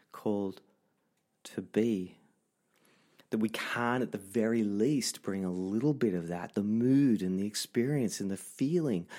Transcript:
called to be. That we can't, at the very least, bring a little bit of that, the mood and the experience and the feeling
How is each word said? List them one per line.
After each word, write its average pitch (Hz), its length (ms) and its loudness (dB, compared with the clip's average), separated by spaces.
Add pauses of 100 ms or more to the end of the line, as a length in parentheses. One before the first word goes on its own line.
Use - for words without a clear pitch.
(140)
called 101 480 -4 (840)
to - 180 -10
be. 101 580 0 (1120)
That 113 80 0
we 110 100 0
can't, 120 520 -2
at 110 120 -4
the 104 40 -4
very 110 460 0
least, 110 580 0
bring 95 220 -4
a 92 80 0
little 101 420 0
bit 120 200 2
of 85 160 -4
that, 87 240 -6
the 101 100 0
mood 117 580 4
and 92 160 0
the 101 80 -2
experience 123 760 -2
and 98 100 -2
the 95 60 -4
feeling 135 720 -2 (120)